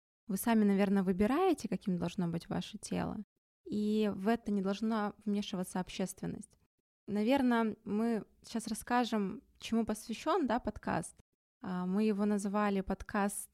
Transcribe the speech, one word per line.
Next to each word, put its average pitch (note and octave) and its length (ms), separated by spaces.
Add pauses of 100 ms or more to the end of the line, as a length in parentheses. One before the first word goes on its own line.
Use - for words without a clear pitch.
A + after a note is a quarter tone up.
(280)
вы F#3+ 100
сами, A3+ 260
наверное, G3 400
выбираете, A#3+ 640
каким F#3 300
должно F3 300
быть E3 220
ваше - 280
тело, - 400 (480)
и G#3+ 500
в F#3+ 120
это A#3 240
не G3+ 100
должна G#3 520 (120)
вмешиваться G3+ 540
общественность. - 800 (500)
Наверное, A3+ 760
мы A3 420 (180)
сейчас - 240
расскажем, A3 760 (180)
чему A3+ 260
посвящён, C#4 640
да, A3+ 120
подкаст. - 560 (480)
А, F3+ 220
мы F#3+ 180
его G#3 220
назвали G3+ 560
подкаст - 720